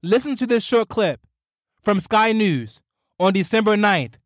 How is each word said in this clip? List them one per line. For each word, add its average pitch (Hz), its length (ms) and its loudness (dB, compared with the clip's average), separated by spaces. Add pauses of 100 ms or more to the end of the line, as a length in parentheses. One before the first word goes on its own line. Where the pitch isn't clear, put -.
listen 254 360 -2
to 254 100 -4
this 233 160 0
short 233 260 0
clip 175 320 -2 (640)
from 202 160 0
Sky 220 320 0
News 175 500 -2 (380)
on 190 140 2
December 208 440 0
ninth 190 480 0